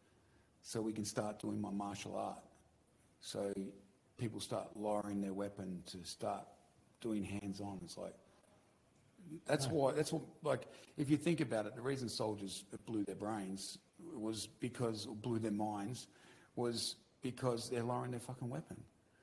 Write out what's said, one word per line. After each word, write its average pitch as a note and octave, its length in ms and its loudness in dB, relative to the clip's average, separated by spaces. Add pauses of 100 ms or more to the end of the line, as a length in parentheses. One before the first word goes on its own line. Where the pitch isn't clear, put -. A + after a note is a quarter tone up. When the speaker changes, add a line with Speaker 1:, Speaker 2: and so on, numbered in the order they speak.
(600)
Speaker 1:
so - 200 0
we G#2+ 120 2
can G#2+ 100 0
start G#2 360 0
doing G#2 200 0
my G#2 100 0
martial G2+ 460 -2
art?" G2+ 260 -2 (760)
So G2+ 320 -2 (680)
people A2 220 -2
start G2 380 -2
lowering G#2 420 2
their G2 140 2
weapon F#2+ 540 -4
to F#2 180 -8
start G2+ 420 -2 (540)
doing G#2+ 220 2
hands-on. G2+ 600 -4
It's E2+ 140 -10
like, F#2 180 -6 (1300)
that's C#3+ 200 4
Speaker 2:
Right. D3+ 100 2
Speaker 1:
why, C#3 180 6
that's D3+ 200 4
what, D3 100 0 (200)
like, C3+ 240 2 (300)
if C#3 120 4
you D3 80 10
think E3 240 4
about A2+ 240 2
it, G#2 100 -6
the A2+ 60 -6
reason B2 260 0
soldiers G2+ 560 0 (220)
blew A2 180 2
their F#2+ 120 -2
brains G2 640 -2 (340)
was A2 340 -2
because, A2+ 600 0
or A2 80 -6
blew A2+ 240 2
their A2 120 2
minds, G#2+ 560 0 (480)
was A#2+ 400 2 (260)
because B2 480 2
they're A#2+ 140 2
lowering B2 280 0
their A#2+ 100 -2
fucking B2+ 280 -6
weapon. D3+ 320 -6 (420)